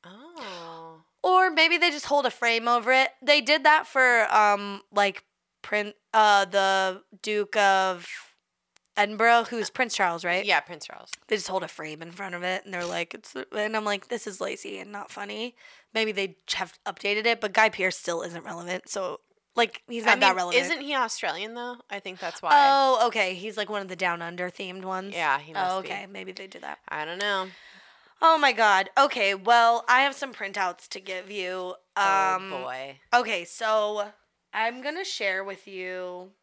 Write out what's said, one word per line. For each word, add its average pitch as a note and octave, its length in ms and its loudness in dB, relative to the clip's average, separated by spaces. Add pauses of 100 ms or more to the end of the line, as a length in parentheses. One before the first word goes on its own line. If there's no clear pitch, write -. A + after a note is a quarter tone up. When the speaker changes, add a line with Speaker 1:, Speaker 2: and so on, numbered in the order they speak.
Speaker 1:
Oh. F3 960 -16 (220)
Speaker 2:
Or F#4 260 6
maybe E4 280 4
they E4+ 140 2
just D4 140 -8
hold C#4+ 200 2
a A#3 60 0
frame A#3 360 0
over A#3+ 240 2
it. C4 180 4 (120)
They C#4+ 200 4
did C#4+ 240 2
that D#4 220 6
for, B3 460 4
um, G3+ 480 2 (120)
like, G3+ 300 0 (380)
Prin-, G#3 320 -4 (200)
uh, G#3 320 6
the F#3+ 560 0 (200)
Duke G#3 360 -2
of F#3+ 500 2 (880)
Edinburgh, A3 540 4
who's A3 200 -4
Prince A#3+ 260 -2
Charles, E3+ 280 0
right? F3+ 220 -2
Speaker 1:
Yeah, F3+ 160 4
Prince E3+ 240 -16
Charles. - 260 -18 (160)
Speaker 2:
They A3 80 0
just G3 140 -6
hold F#3 140 -4
a D#3 40 -10
frame D#3 340 -12
in E3+ 100 -14
front F#3 240 -10
of F3 80 -8
it, F#3 200 -4
and G3 100 -14
they're F3 120 -6
like, F3 280 -6
"It's," - 220 -18
and G#3+ 400 -6
I'm G#3+ 80 -2
like, G3+ 240 -4
"This A#3 200 -8
is F#3+ 120 -12
lazy G3 400 -8
and G3 120 -16
not G#3 200 -14
funny." G#3+ 440 -10 (380)
Maybe A3 200 0
they F#3+ 240 -4 (160)
have - 200 -6 (120)
updated G#3 400 -4
it, A#3 160 2
but G#3 120 -4
Guy A3 160 6
Pearce G3 280 -2
still E3+ 240 -6
isn't E3+ 240 -10
relevant, F3 440 -8
so, F#3+ 300 -6 (360)
like, - 340 0
he's A#3 140 -6
Speaker 1:
I A3 80 4
Speaker 2:
not G3+ 100 4
that G3+ 80 6
Speaker 1:
mean, F#3 80 2
Speaker 2:
relevant. F3+ 280 2
Speaker 1:
isn't D4+ 160 -4
he C#4+ 140 -4
Australian, A3 580 -4
though? A#3+ 240 -10 (120)
I G3+ 100 -8
think F#3 200 -14
that's E3+ 220 -10
why. E3+ 120 0
Speaker 2:
Oh, C4+ 540 6
okay. G3+ 260 0
He's, G3 240 -10
like, G#3 120 -6
one G#3 120 -6
of F#3+ 80 -10
the F#3 60 -10
Down E3+ 260 -2
Under F3 280 -8
themed F#3 360 -12
ones. F#3+ 280 -8
Speaker 1:
Yeah, D3+ 260 0
he D3+ 140 -16
must F#3 220 -2
Speaker 2:
Oh, F#3+ 60 -4
Speaker 1:
be. E3 80 -12
Speaker 2:
okay. G3+ 180 -8
Maybe F#3+ 240 -14
they F#3+ 160 -14
did F3 160 -18
that. - 240 -12
Speaker 1:
I D3+ 180 -8
don't E3+ 140 -10
know. G3+ 280 -2 (720)
Speaker 2:
Oh, D#4+ 160 6
my C#4+ 140 4
God. G3+ 460 4
Okay, B3+ 380 4
well, A#3 520 4
I B3+ 140 6
have C#4 140 0
some C4+ 180 -8
printouts G3 560 -6
to G3 100 -12
give F#3+ 300 -12
you. F#3 460 -8 (200)
Speaker 1:
Oh, G3 400 4
Speaker 2:
Um, F#3+ 160 -6
Speaker 1:
boy. C3 480 -10 (140)
Speaker 2:
Okay, G#3+ 320 2
so G#3+ 640 -2 (420)
I'm A#3 280 -4
gonna D#4+ 240 -6
share G3 380 -4
with G3 240 -12
you F#3 640 -10 (120)